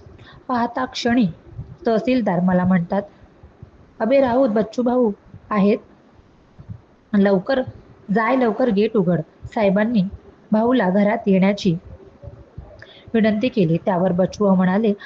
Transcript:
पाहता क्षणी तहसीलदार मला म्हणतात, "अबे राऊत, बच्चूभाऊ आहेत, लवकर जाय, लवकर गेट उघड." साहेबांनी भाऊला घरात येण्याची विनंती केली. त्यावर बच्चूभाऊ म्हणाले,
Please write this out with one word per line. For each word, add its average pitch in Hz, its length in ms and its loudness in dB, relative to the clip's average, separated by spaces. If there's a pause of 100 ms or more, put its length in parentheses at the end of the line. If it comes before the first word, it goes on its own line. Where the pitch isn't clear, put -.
(480)
पाहता 240 380 -2
क्षणी 240 400 0 (600)
तहसीलदार 220 540 0
मला 180 240 2
म्हणतात, 185 380 0 (1000)
"अबे 254 200 2
राऊत, 262 300 2
बच्चूभाऊ 233 600 0 (400)
आहेत, 208 280 2 (1300)
लवकर 202 480 2 (500)
जाय, 226 260 0
लवकर 247 340 0
गेट 214 260 0
उघड." 170 240 0 (260)
साहेबांनी 214 560 0 (500)
भाऊला 226 380 2
घरात 208 380 0
येण्याची 190 480 2 (1400)
विनंती 214 340 2
केली. 170 360 0
त्यावर 185 280 0
बच्चूभाऊ 185 440 0
म्हणाले, 196 360 2 (120)